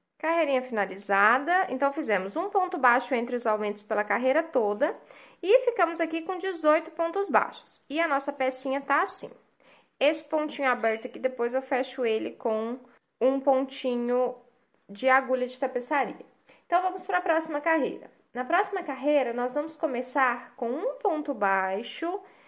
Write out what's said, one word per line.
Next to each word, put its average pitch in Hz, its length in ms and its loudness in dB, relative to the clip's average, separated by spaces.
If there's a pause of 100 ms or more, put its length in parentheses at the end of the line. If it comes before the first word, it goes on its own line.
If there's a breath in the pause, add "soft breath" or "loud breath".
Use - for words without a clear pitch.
(180)
Carreirinha 311 440 0
finalizada. 220 1080 2
Então, 277 240 0
fizemos 202 420 -2
um 370 140 -2
ponto 370 280 0
baixo 247 360 4
entre 240 220 -2
os 240 100 -6
aumentos 214 380 -2
pela 208 200 0
carreira 254 380 2
toda. 247 560 0 (440 loud breath)
E 466 240 6
ficamos 339 340 2
aqui 320 220 -2
com 359 160 -6
dezoito 320 540 2
pontos 339 380 -2
baixos. - 600 0
E 294 100 -2
a 330 80 2
nossa 277 260 0
pecinha 269 480 -2
tá 277 200 0
assim. - 300 -4 (680 soft breath)
Esse 320 260 2
pontinho 302 440 -2
aberto 220 380 0
aqui, - 120 -10
depois 240 340 -2
eu 262 80 0
fecho 262 440 -2
ele 226 260 0
com 226 480 -4 (400 loud breath)
um 269 200 4
pontinho 254 960 0 (540)
de 202 180 -4
agulha 254 400 4
de - 120 -14
tapeçaria. 254 680 -2 (400 soft breath)
Então, 349 160 2
vamos 370 240 -4
pra 359 160 0
próxima 320 400 0
carreira. 320 480 0 (240)
Na 247 100 -4
próxima 349 400 0
carreira, 269 480 0
nós 247 220 -4
vamos 320 220 -4
começar 254 800 -2
com 233 140 -4
um 403 260 -4
ponto 302 380 -2
baixo 208 840 -2 (280 loud breath)